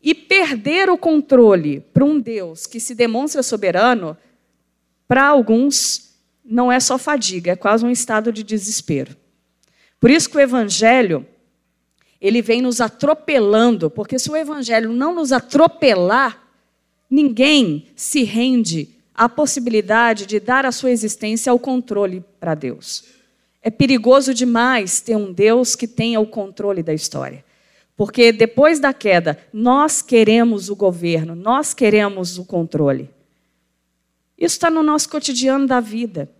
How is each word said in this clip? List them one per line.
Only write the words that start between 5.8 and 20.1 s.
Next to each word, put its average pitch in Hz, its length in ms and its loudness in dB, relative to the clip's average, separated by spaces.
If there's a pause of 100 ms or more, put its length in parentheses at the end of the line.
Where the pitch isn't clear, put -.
não 247 260 -2
é 247 80 2
só 262 180 -2
fadiga, 190 560 -4
é 185 40 -2
quase 220 280 0
um 240 60 0
estado 226 420 -2
de 214 120 -10
desespero. 196 720 -6 (840)
Por 240 100 6
isso 311 200 2
que - 60 -4
o 294 40 2
evangelho, 226 880 2 (920)
ele 214 200 0
vem 233 220 0
nos 247 180 -2
atropelando, 226 1080 2
porque 214 260 -8
se - 140 -4
o 302 60 -4
evangelho 240 560 -2
não 269 200 -2
nos 311 200 -2
atropelar, 254 1160 0 (640)
ninguém 262 840 2
se - 260 -4
rende 220 680 -2 (220)
à 226 160 0
possibilidade 226 960 0